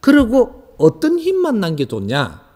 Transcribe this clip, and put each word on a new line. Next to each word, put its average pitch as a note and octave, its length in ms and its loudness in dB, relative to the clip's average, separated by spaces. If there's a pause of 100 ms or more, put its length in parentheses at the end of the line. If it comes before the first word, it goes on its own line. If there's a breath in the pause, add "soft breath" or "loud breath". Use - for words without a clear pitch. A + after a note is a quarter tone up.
그리고 C4 760 0
어떤 D#4 400 2
힘만 E4+ 420 -2
남겨뒀냐? B2 960 -4